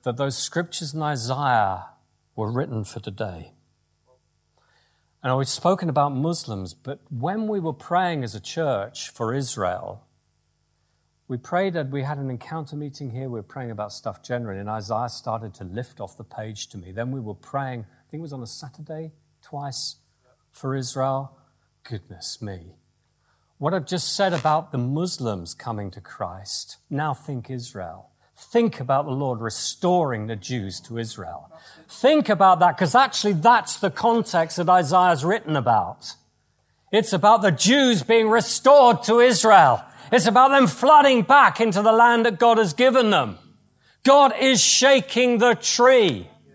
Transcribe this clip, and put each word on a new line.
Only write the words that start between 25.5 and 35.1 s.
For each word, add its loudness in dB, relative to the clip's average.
coming -10
to -20
Christ, -10
now -4
think -12
Israel. -14
Think -2
about 0
the -8
Lord -4
restoring -2
the -8
Jews -8
to -14
Israel. -12
Think 2
about 4
that, 4
'cause 0
actually 2
that's 2
the -2
context -2
that -2
Isaiah's 4